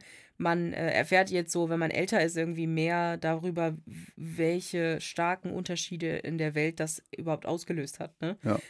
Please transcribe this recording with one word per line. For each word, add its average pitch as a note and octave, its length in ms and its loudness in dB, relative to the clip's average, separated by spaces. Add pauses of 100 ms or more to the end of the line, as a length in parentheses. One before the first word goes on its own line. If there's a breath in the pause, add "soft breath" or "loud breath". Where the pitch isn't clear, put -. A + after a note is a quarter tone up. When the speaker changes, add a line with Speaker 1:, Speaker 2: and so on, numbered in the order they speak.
(420 soft breath)
Speaker 1:
man, E3+ 300 2
äh, E3 220 0
erfährt F#3 380 6
jetzt F3 200 0
so, E3+ 160 2
wenn E3 120 0
man D#3+ 120 2
älter F#3 320 4
ist, E3+ 140 0
irgendwie E3 280 0
mehr E3 520 2
darüber, E3 560 0 (120)
w-, E3+ 200 -14 (100)
welche E3 840 0
starken F3+ 500 -2
Unterschiede E3+ 640 -4
in D#3+ 220 -4
der D#3 180 0
Welt D#3+ 240 2
das D#3 240 -4 (120)
überhaupt D#3+ 300 -2
ausgelöst E3 540 -4
hat, - 220 -10
ne? F3 220 -4
Speaker 2:
Ja. - 140 2 (120)